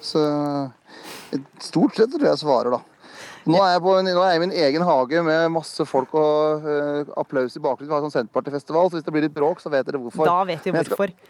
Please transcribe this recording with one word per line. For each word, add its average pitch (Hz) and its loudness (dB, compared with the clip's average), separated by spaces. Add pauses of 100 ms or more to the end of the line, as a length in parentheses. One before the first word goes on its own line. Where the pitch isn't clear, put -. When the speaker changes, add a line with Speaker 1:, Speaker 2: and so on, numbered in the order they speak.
Speaker 1:
Så, 147 -2 (600)
eh, 139 -4 (200)
stort - 0
sett 226 2
tror 302 -4
jeg 156 2
jeg 151 -8
svarer, 123 2
da. 120 0 (640)
Nå 160 4
er 185 4
jeg 175 2
på 190 4
en, 190 2
nå 180 2
er 190 4
jeg 165 4
i 175 0
min 185 -4
egen 156 2
hage 156 2
med 165 2
masse 160 -4
folk 131 -2
og, 151 2
eh, 147 -2 (100)
applaus 135 -4
i - -14
bakgrunnen. 143 -4
Vi 156 -6
har 147 0
sånn 151 -4
Senterpartifestival, 143 -2
så 170 -6
hvis 156 -6
det 170 -6
blir 151 0
litt 151 -2
bråk, 156 0
så 165 -10
vet 135 0
dere 143 -4
hvorfor. 123 -2
Speaker 2:
Da 180 2
vet 165 -6
vi 185 -2
Speaker 1:
Men 165 2
jeg 156 -4
skal - -6
Speaker 2:
hvorfor. 196 -2 (180)